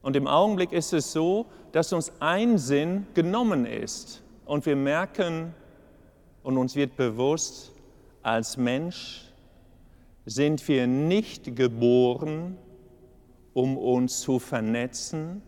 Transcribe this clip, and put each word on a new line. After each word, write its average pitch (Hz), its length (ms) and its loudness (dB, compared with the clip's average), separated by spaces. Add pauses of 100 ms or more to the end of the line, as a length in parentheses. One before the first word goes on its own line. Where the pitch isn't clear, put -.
Und 135 120 -4
im 139 120 0
Augenblick 180 460 2
ist 170 200 -2
es 151 180 0
so, 180 360 0 (240)
dass 160 200 0
uns 165 280 -2
ein 196 400 2
Sinn 151 560 0
genommen 180 500 2
ist. - 560 -10 (240)
Und 147 220 -2
wir 143 80 4
merken, 165 800 -2 (880)
und 131 160 0
uns 127 160 -2
wird 139 220 0
bewusst, 131 720 -2 (500)
als 113 360 -2
Mensch 131 760 -4 (920)
sind 143 400 0
wir 131 180 2
nicht 147 680 0
geboren, 123 1040 2 (960)
um 131 220 0
uns 123 440 0
zu 131 180 0
vernetzen 127 1080 -4